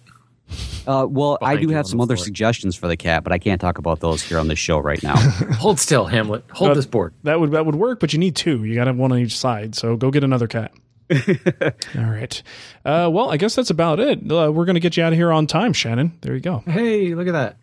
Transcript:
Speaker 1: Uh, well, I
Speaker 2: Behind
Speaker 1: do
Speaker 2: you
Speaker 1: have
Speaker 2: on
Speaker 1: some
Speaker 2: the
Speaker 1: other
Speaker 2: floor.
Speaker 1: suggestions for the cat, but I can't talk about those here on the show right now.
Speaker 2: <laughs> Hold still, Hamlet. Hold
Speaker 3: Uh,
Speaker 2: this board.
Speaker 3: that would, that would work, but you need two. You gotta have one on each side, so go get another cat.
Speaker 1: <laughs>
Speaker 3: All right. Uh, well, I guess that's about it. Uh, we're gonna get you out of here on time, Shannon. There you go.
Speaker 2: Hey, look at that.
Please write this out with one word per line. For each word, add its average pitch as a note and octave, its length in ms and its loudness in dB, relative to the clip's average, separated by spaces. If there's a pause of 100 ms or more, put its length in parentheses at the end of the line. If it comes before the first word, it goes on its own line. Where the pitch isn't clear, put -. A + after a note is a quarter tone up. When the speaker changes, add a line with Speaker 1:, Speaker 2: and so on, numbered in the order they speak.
(880)
Speaker 1:
Uh, C3+ 200 0
well, C#3+ 340 0
I B2+ 120 0
Speaker 2:
Behind D3 60 0
Speaker 1:
do D#3 80 0
Speaker 2:
you D#3 80 0
Speaker 1:
have D3 100 -2
Speaker 2:
on F#2 40 -12
Speaker 1:
some G#2 100 -4
Speaker 2:
the B2 40 2
Speaker 1:
other A#2+ 120 0
Speaker 2:
floor. G2 100 -4
Speaker 1:
suggestions G#2 500 -2
for - 120 -6
the E2+ 100 -2
cat, D#2+ 260 0
but F2 80 -2
I F2+ 60 2
can't F2 240 0
talk F2 160 -2
about D#2 220 -2
those E2 240 -2
here E2+ 160 -2
on D#2 80 0
the D#2 80 0
show D#2 240 0
right D2 240 -2
now. D2 120 2
Speaker 2:
<laughs> A2+ 440 2
Hold F#3 200 2
still, B2 260 2
Hamlet. G#2+ 380 -2 (100)
Hold - 180 2
Speaker 3:
Uh, - 20 6
Speaker 2:
this C#3+ 140 0
board. F#2 260 -2 (100)
Speaker 3:
that D#3 160 2
would, D#3 120 2
that D#3 160 2
would D3+ 80 0
work, A#3 240 0
but D3+ 140 0
you D#3 60 2
need F3+ 160 2
two. C3 280 0
You A2 120 -4
gotta B2 140 2
have B2+ 80 -2
one C3 140 2
on B2 80 2
each A#2+ 180 -2
side, A2 380 -4
so A#2 200 -2
go B2 160 0
get C#3+ 120 2
another B2+ 240 2
cat. A2 240 -6 (200)
Speaker 1:
<laughs> - 200 -8
Speaker 3:
All C#3+ 920 0
right. A2 360 -6 (440)
Uh, E3+ 260 2
well, G3 200 0
I D3+ 60 0
guess G3+ 180 0
that's B3+ 140 0
about E3 300 2
it. B3+ 200 0 (120)
Uh, D#3 200 2
we're E3 140 2
gonna F3 140 2
get E3+ 180 0
you E3+ 60 2
out E3 100 2
of E3 60 4
here E3+ 120 4
on D#3 160 4
time, E3+ 260 2
Shannon. B2+ 480 0
There C3+ 120 -4
you C3 80 -4
go. E3+ 240 -4
Speaker 2:
Hey, G3+ 500 0
look F3 120 -4
at F3+ 60 0
that. C3+ 300 -2